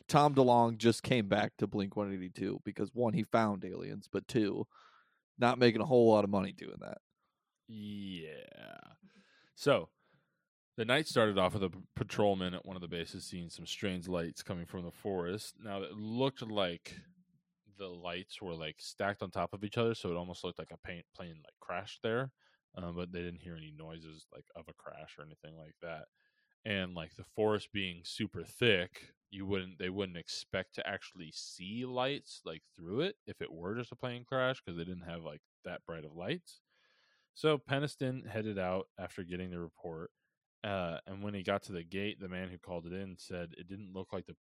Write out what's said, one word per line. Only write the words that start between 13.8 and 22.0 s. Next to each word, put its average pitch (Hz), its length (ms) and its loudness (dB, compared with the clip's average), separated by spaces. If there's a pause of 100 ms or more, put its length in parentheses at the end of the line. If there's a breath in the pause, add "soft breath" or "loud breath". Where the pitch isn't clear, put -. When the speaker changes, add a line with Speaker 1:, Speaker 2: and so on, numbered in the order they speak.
Speaker 2:
lights 85 340 -2
coming 87 240 -6
from 90 180 -6
the 85 80 -8
forest. 95 680 -4
Now, 98 220 -6
it 78 100 -8
looked 113 500 -2
like 101 540 -2 (840)
the 98 100 -8
lights 87 540 -8
were, 90 120 -4
like, 80 260 -6
stacked - 440 -2
on 92 80 -4
top 87 220 -2
of 98 100 -8
each 104 140 -6
other, 117 180 2
so 92 160 -4
it 85 60 -2
almost 90 260 -8
looked 87 160 -6
like 82 120 -12
a 82 60 -16
pa-, 85 240 -10 (140)
plane, 85 280 -12
like, - 160 -20
crashed 92 440 -8